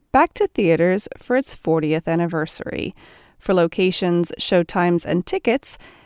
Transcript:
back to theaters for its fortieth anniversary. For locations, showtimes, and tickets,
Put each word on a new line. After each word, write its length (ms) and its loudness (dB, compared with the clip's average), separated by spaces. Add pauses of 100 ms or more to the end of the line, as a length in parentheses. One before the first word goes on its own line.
(100)
back 240 2
to 140 0
theaters 680 2
for 200 -2
its 180 -2
fortieth 540 -2
anniversary. 880 -4 (440)
For 160 -2
locations, 880 0
showtimes, 640 0
and 200 -2
tickets, 540 -2 (280)